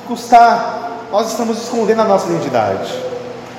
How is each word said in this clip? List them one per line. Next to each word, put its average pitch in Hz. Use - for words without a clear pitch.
custar, -
nós 208
estamos 226
escondendo 220
a 214
nossa 190
identidade. 123